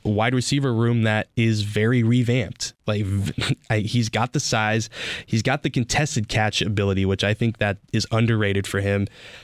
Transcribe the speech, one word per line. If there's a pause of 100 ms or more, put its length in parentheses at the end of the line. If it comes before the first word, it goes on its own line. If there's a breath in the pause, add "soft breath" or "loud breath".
wide
receiver
room
that
is
very
revamped. (120)
Like,
v-,
<laughs>
I,
he's
got
the
size, (360 loud breath)
he's
got
the
contested
catch
ability,
which
I
think
that (140)
is
underrated
for
him. (360 loud breath)